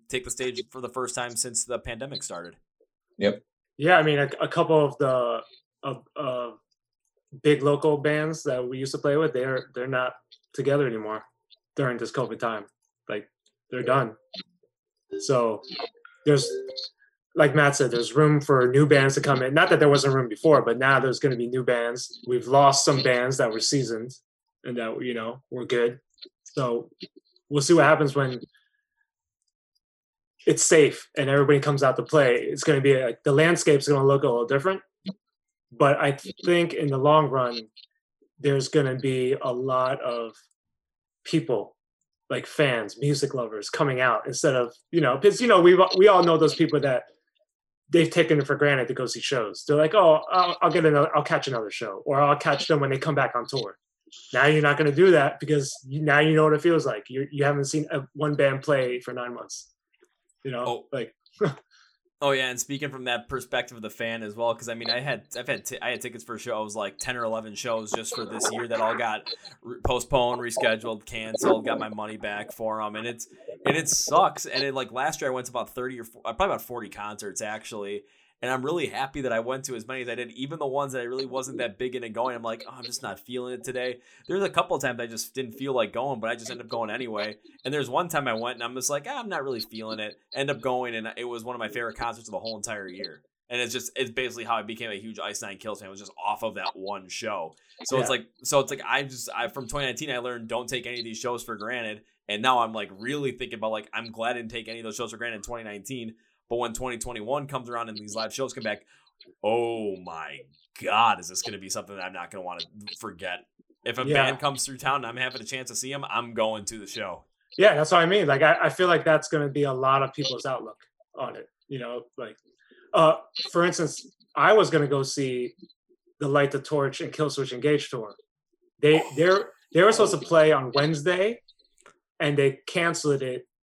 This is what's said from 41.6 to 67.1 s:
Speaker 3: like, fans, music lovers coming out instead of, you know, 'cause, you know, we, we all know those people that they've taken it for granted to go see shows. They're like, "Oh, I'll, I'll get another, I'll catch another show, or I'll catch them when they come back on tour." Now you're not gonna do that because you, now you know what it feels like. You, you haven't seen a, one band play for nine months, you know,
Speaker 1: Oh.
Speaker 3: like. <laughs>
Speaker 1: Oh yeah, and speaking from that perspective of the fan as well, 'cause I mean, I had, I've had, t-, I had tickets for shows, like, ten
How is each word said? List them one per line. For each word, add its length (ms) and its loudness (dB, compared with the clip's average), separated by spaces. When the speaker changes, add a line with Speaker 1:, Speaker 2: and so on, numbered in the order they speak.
Speaker 3:
like, 180 -6
fans, 500 0
music 360 0
lovers 360 -6
coming 320 0
out 240 2
instead 300 0
of, 180 0
you 100 2
know, 180 4
'cause, 220 4
you 60 2
know, 140 8
we, 140 10
we 100 10
all 160 8
know 140 6
those 180 4
people 240 2
that 240 0
they've 220 6
taken 280 4
it 80 -2
for 80 0
granted 320 2
to 60 -2
go 140 -4
see 120 -8
shows. 480 -4
They're 80 4
like, 200 4
"Oh, 260 8
I'll, 300 2
I'll 100 4
get 140 4
another, 300 4
I'll 80 4
catch 240 -2
another 240 -4
show, 340 -10
or 160 2
I'll 160 4
catch 300 0
them 120 4
when 120 0
they 80 -2
come 160 -2
back 200 0
on 120 -4
tour." 300 -6
Now 140 4
you're 160 6
not 160 4
gonna 140 4
do 200 8
that 280 4
because 360 0
you, 140 -6
now 180 4
you 160 6
know 80 8
what 100 6
it 80 2
feels 240 4
like. 240 -6
You, 220 -6
you 120 -2
haven't 220 0
seen 260 -2
a, 220 -4
one 220 -2
band 260 2
play 380 0
for 140 -12
nine 200 -8
months, 400 -16
you 60 -8
know, 160 -6
Speaker 1:
Oh. 240 -6
Speaker 3:
like. 240 -6
<laughs> 240 -2
Speaker 1:
Oh 100 2
yeah, 180 0
and 100 -6
speaking 300 -6
from 160 -12
that 240 -4
perspective 480 -4
of 40 -16
the 80 -10
fan 340 -6
as 120 -10
well, 180 0
'cause 140 -14
I 60 -8
mean, 160 -8
I 100 -2
had, 280 -6
I've 100 -10
had, 160 -4
t-, 180 -10
I 100 -4
had 100 -8
tickets 240 -12
for 120 -10
shows, 380 -6
like, 240 -6
ten 160 -6